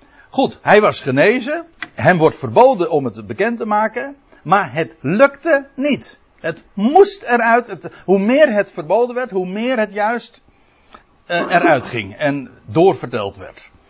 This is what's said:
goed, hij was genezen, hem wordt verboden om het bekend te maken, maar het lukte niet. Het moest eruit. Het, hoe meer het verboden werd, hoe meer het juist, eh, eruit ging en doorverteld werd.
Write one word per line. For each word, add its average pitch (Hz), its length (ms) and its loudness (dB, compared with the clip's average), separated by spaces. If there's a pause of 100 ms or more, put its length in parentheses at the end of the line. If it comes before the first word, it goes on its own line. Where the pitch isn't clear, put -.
(280)
goed, - 340 -4
hij 196 180 6
was 165 200 0
genezen, 226 640 0 (280)
hem 160 240 2
wordt 156 180 2
verboden 175 540 2
om 147 140 0
het 110 220 -10
bekend 214 320 -4
te 233 80 -8
maken, 220 500 -4 (260)
maar 208 300 0
het 160 280 -6
lukte 277 720 0
niet. 269 440 -4 (200)
Het - 240 -10 (100)
moest 285 500 2
eruit. 233 440 0
Het, 170 240 -14 (140)
hoe 196 140 2
meer 262 340 4
het 202 200 -2
verboden 220 420 -2
werd, 247 160 -6
hoe 185 160 -4
meer 226 320 -4
het 208 140 -4
juist, 214 500 -6 (840)
eh, 175 140 -2 (100)
eruit 170 360 2
ging 104 300 -8
en 143 340 -4 (160)
doorverteld 123 680 0
werd. - 340 -20 (200)